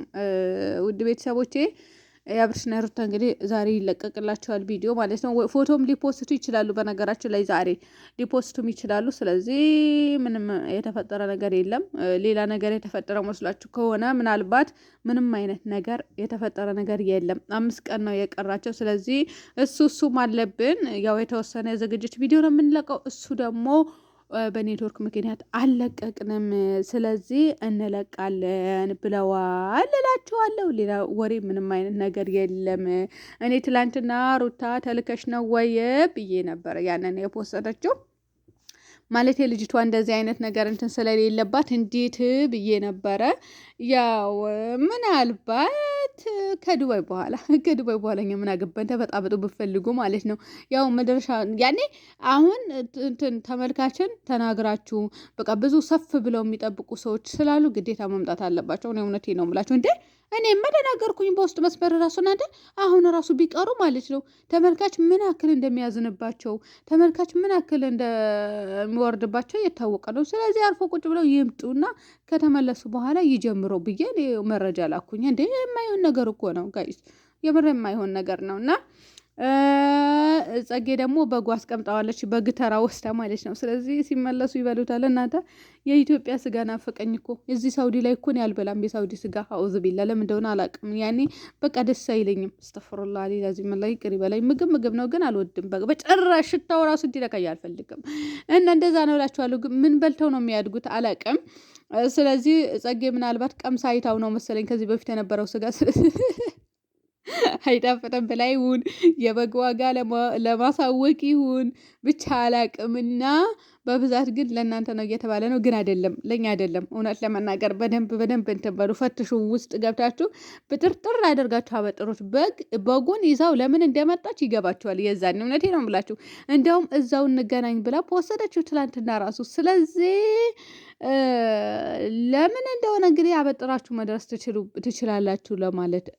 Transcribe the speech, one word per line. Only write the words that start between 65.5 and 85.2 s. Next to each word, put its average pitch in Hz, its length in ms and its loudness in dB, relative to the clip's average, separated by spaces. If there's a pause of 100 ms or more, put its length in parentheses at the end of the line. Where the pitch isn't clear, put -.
እንደሚያዝንባቸው፣ 233 1000 -4 (340)
ተመልካች 339 460 4
ምን 381 180 2
ያክል 330 320 2
እንደሚወርድባቸው 220 1800 -2
የታወቀ 240 500 -2
ነው። 269 160 0
ስለዚህ 440 380 0
አርፎ 403 240 0
ቁጭ 330 160 -4
ብለው 330 220 0
ይምጡና 277 580 2 (480)
ከተመለሱ 277 580 2
በኋላ 247 360 -2
ይጀምረው 196 560 0
ብዬ 196 280 -4
እኔ 453 100 -2 (260)
መረጃ 190 440 -2
ላኩኝ። 196 380 -6
እንዴ 269 140 2 (120)
የማይሆን 466 500 -2
ነገር 254 260 2
እኮ 202 240 -4
ነው 180 180 -6
ጋይስ፣ - 280 -8 (440)
የምር 311 240 4
የማይሆን 214 460 -2
ነገር 190 300 -4
ነው። 196 140 -6
እና፣ 247 140 -2 (640)
እ፣ 254 120 -2 (1120)
ጸጌ 240 320 -4
ደግሞ 262 280 0
በጉ 233 260 0
አስቀምጠዋለች 220 760 -2
በግ 220 260 0
ተራ 233 260 0
ወስዳ 220 360 0
ማለት 220 280 -4
ነው። - 140 -10
ስለዚህ 254 460 -4
ሲመለሱ 254 520 -2
ይበሉታል። 240 500 0
እናንተ 247 320 2 (500)